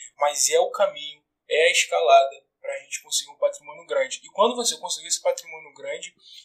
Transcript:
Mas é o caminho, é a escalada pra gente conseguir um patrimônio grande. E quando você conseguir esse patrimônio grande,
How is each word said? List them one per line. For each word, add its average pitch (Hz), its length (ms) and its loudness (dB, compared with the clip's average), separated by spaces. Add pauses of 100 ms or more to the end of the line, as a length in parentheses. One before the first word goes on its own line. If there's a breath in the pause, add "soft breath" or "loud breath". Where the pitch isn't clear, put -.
(160 loud breath)
Mas 147 340 0
é 156 100 4
o 180 100 2
caminho, - 540 -4 (260)
é 147 160 4
a 180 60 4
escalada 147 760 4 (160)
pra - 180 -8
gente - 220 -14
conseguir - 300 -6
um - 60 -20
patrimônio - 480 -4
grande. - 380 -4
E - 60 -20
quando 240 260 2
você - 220 -2
conseguir - 300 -8
esse - 140 -4
patrimônio 175 520 -6
grande, 139 420 -12 (300 loud breath)